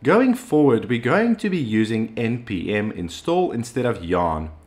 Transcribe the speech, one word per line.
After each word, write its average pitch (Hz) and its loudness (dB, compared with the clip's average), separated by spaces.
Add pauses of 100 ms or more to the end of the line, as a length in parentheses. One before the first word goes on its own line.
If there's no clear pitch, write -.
going 226 4
forward 131 2
we're 120 0
going 208 2
to 208 -4
be 180 -2
using 110 0
N 120 -2
P 98 -4
M 104 -2
install 170 -4
instead 117 -4
of 107 -2
yarn. 82 -2 (180)